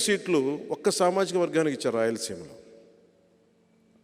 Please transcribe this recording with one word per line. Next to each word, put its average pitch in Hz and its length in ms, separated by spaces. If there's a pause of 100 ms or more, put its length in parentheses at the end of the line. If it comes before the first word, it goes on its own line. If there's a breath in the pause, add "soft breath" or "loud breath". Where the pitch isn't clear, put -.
సీట్లు 151 520 (180)
ఒక్క - 140 (100)
సామాజిక 180 360
వర్గానికి 156 400
ఇచ్చారు 117 200
రాయలసీమలో. 107 580 (1500)